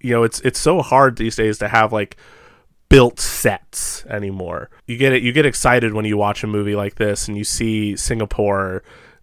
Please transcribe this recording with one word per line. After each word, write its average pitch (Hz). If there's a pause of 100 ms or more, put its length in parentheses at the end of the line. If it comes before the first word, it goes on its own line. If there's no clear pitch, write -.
You 120
know, 117
it's, -
it's -
so 160
hard 131
these 110
days 110
to 104
have, 110
like, 104 (720)
built 123
sets -
anymore. 95 (180)
You 117
get 135
it, 127
you 120
get 147
excited 113
when 110
you 107
watch 104
a 110
movie 104
like 101
this 104
and 107
you 104
see 107
Singapore 101 (400)